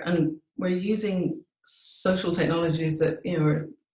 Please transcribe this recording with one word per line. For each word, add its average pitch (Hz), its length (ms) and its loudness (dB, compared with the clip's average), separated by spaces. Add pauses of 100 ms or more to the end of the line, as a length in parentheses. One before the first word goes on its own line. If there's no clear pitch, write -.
and 160 300 2 (200)
we're 185 120 -2
using 190 720 0 (220)
social - 680 0
technologies 160 680 0
that, - 260 2
you 175 140 -2
know, 156 60 4
are 151 240 2 (280)